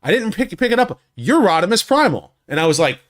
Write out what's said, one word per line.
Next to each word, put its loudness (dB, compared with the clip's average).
I -6
didn't -2
pick, -6
pick 0
it 2
up. 0
You're 0
Rodimus 0
Primal. 0
And -4
I 0
was 2
like 0